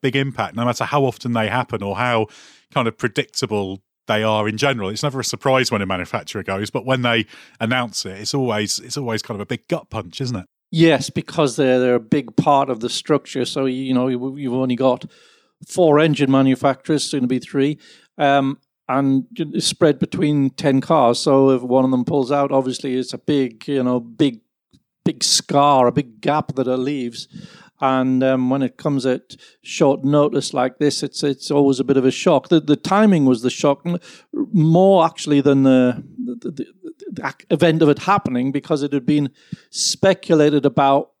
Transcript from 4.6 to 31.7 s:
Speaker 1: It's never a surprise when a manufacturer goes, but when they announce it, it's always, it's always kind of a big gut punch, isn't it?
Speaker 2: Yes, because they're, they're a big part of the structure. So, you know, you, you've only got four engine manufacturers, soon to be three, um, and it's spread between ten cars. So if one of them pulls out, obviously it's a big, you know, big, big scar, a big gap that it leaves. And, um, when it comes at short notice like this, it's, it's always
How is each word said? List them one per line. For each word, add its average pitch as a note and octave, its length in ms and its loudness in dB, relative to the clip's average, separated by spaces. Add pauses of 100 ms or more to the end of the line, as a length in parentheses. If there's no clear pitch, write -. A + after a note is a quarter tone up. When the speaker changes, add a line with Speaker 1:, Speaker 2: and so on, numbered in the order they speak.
Speaker 1:
It's A2 120 -8
never C#3 180 -4
a - 40 -6
surprise - 480 0
when G#2+ 100 -2
a G2 60 -4
manufacturer F#2+ 560 -6
goes, G2 260 -6
but A#2+ 160 -8
when C3 160 -2
they A#2 240 0 (340)
announce A#2 460 -4
it, F#2+ 140 -14
it's G#2+ 160 -8
always, G#2+ 420 -2
it's B2+ 200 -12
always A#2 260 -6
kind A2 120 -10
of G2 60 -10
a G2+ 60 -12
big - 200 -10
gut - 220 -6
punch, F#2 320 -10
isn't B2 140 -6
it? F2 100 -10 (240)
Speaker 2:
Yes, D#3+ 400 2
because D3 460 -2
they're, B2+ 240 2
they're B2 160 2
a A#2+ 40 2
big A#2 360 -4
part C#3 340 2
of A2+ 120 -6
the A#2+ 80 -4
structure. - 560 -4
So, C3+ 200 -4
you C3 300 -2
know, B2+ 120 0
you, C3 300 -6
you've C3 160 -6
only B2+ 220 -2
got B2+ 300 0 (640)
four D#3+ 320 4
engine D3 300 2
manufacturers, C3+ 720 2
soon C#3+ 180 -4
to B2 60 -2
be B2 120 -2
three, C#3 400 -4 (400)
um, C#3 400 0 (280)
and C3+ 380 0 (120)
it's - 280 -6
spread D3+ 320 2
between D3 540 0
ten C3+ 300 0
cars. B2 360 2
So C3+ 320 4
if B2+ 140 0
one B2+ 200 2
of C3 60 0
them B2+ 160 -2
pulls C#3 260 -2
out, C#3+ 200 -2
obviously C3 460 -2
it's B2+ 160 -6
a B2 40 -10
big, C3 500 -4
you C#3 140 -2
know, B2 180 0
big, A#2 420 -2 (640)
big - 200 -2
scar, C#3+ 640 4
a A#2+ 40 2
big A#2+ 300 -4
gap D3+ 320 -2
that B2+ 140 -2
it B2+ 100 -2
leaves. B2+ 500 -6 (540)
And, C3 420 0
um, C3 260 0
when C3+ 120 -2
it B2 160 -4
comes C#3 280 -2
at C3 300 -4 (260)
short C#3 440 0
notice C#3+ 480 0
like B2+ 240 -2
this, D3 260 -2
it's, - 200 -8
it's C#3+ 280 -4
always C#3 260 2